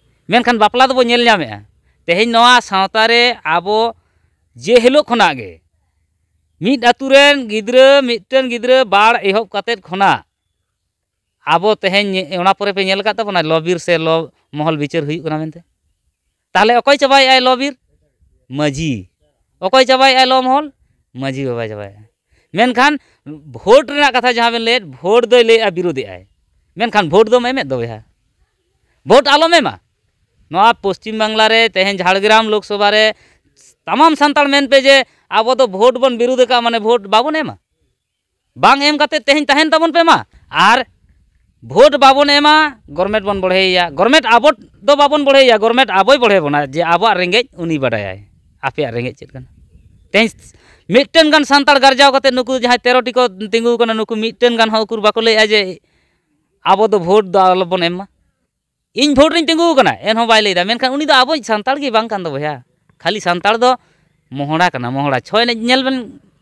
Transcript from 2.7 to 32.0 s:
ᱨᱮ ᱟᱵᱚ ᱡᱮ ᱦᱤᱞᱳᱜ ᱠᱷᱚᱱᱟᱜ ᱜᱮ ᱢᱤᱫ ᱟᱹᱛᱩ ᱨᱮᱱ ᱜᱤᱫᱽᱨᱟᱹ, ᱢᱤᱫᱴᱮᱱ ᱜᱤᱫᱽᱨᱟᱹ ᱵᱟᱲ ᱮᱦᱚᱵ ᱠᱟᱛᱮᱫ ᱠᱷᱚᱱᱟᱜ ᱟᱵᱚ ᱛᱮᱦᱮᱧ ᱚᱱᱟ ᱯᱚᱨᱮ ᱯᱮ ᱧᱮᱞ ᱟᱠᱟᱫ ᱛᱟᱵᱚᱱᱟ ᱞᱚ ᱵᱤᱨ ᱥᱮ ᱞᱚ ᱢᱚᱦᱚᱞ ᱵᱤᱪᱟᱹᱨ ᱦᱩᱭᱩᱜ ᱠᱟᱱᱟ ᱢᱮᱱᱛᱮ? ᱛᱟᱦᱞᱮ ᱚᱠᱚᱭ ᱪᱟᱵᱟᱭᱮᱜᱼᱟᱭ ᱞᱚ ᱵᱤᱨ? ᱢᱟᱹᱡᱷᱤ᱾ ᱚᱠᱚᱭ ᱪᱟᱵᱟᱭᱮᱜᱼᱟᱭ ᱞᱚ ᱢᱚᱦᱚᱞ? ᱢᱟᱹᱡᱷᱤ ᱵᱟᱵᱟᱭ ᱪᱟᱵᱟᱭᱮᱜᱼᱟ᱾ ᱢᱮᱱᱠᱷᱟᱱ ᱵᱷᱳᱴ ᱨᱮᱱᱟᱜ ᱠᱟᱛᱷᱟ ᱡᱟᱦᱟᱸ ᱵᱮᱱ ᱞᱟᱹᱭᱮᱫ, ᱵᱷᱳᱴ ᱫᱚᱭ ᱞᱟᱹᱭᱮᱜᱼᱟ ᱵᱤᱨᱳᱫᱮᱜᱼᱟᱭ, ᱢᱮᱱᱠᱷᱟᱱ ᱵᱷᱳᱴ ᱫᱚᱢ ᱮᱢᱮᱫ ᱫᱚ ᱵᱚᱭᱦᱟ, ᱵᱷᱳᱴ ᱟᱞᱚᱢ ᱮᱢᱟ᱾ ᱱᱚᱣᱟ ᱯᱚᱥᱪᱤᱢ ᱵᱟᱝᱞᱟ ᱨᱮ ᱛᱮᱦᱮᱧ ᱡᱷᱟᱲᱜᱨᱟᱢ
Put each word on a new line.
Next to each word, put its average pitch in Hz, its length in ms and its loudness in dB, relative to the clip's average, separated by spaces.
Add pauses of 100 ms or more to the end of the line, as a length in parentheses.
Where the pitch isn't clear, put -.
ᱨᱮ 233 360 0
ᱟᱵᱚ 208 520 -2 (600)
ᱡᱮ 147 240 -2
ᱦᱤᱞᱳᱜ 254 280 2
ᱠᱷᱚᱱᱟᱜ 190 300 0
ᱜᱮ 98 140 -16 (1120)
ᱢᱤᱫ 233 220 -2
ᱟᱹᱛᱩ 247 260 0
ᱨᱮᱱ 277 380 4
ᱜᱤᱫᱽᱨᱟᱹ, 254 540 4
ᱢᱤᱫᱴᱮᱱ 254 480 -4
ᱜᱤᱫᱽᱨᱟᱹ 240 360 0
ᱵᱟᱲ 208 360 2
ᱮᱦᱚᱵ 196 280 -2
ᱠᱟᱛᱮᱫ 208 320 -6
ᱠᱷᱚᱱᱟᱜ 170 420 -2 (1200)
ᱟᱵᱚ 170 300 0
ᱛᱮᱦᱮᱧ 190 640 -4
ᱚᱱᱟ 190 140 2
ᱯᱚᱨᱮ 202 200 -4
ᱯᱮ 196 120 -4
ᱧᱮᱞ 190 160 -2
ᱟᱠᱟᱫ 208 160 -4
ᱛᱟᱵᱚᱱᱟ 196 260 -2
ᱞᱚ 160 180 0
ᱵᱤᱨ 175 180 -4
ᱥᱮ 170 180 -2
ᱞᱚ 160 340 -2 (200)
ᱢᱚᱦᱚᱞ 151 260 -4
ᱵᱤᱪᱟᱹᱨ 147 280 -6
ᱦᱩᱭᱩᱜ 151 180 -8
ᱠᱟᱱᱟ 156 140 -8
ᱢᱮᱱᱛᱮ? 160 220 -12 (960)
ᱛᱟᱦᱞᱮ 220 220 2
ᱚᱠᱚᱭ 277 200 2
ᱪᱟᱵᱟᱭᱮᱜᱼᱟᱭ 262 440 4
ᱞᱚ 254 160 2
ᱵᱤᱨ? 277 160 -6 (760)
ᱢᱟᱹᱡᱷᱤ᱾ 139 600 -6 (520)
ᱚᱠᱚᱭ 254 240 2
ᱪᱟᱵᱟᱭᱮᱜᱼᱟᱭ 262 400 2
ᱞᱚ 262 160 2
ᱢᱚᱦᱚᱞ? 269 240 -2 (500)
ᱢᱟᱹᱡᱷᱤ 135 300 -8
ᱵᱟᱵᱟᱭ 117 240 -6
ᱪᱟᱵᱟᱭᱮᱜᱼᱟ᱾ 104 320 -14 (520)
ᱢᱮᱱᱠᱷᱟᱱ 247 400 0 (340)
ᱵᱷᱳᱴ 156 600 0
ᱨᱮᱱᱟᱜ 285 240 0
ᱠᱟᱛᱷᱟ 247 200 0
ᱡᱟᱦᱟᱸ 233 200 0
ᱵᱮᱱ 233 120 -4
ᱞᱟᱹᱭᱮᱫ, 233 240 0
ᱵᱷᱳᱴ 202 400 0
ᱫᱚᱭ 240 140 6
ᱞᱟᱹᱭᱮᱜᱼᱟ 226 280 2
ᱵᱤᱨᱳᱫᱮᱜᱼᱟᱭ, 131 500 -6 (560)
ᱢᱮᱱᱠᱷᱟᱱ 208 320 -2
ᱵᱷᱳᱴ 214 200 2
ᱫᱚᱢ 240 160 2
ᱮᱢᱮᱫ 254 220 -4
ᱫᱚ 131 100 -6
ᱵᱚᱭᱦᱟ, 117 220 -10 (1080)
ᱵᱷᱳᱴ 262 220 4
ᱟᱞᱚᱢ 311 260 2
ᱮᱢᱟ᱾ 190 220 0 (760)
ᱱᱚᱣᱟ 208 220 2
ᱯᱚᱥᱪᱤᱢ 214 460 -8
ᱵᱟᱝᱞᱟ 220 300 0
ᱨᱮ 226 200 2
ᱛᱮᱦᱮᱧ 196 280 -4
ᱡᱷᱟᱲᱜᱨᱟᱢ 196 520 0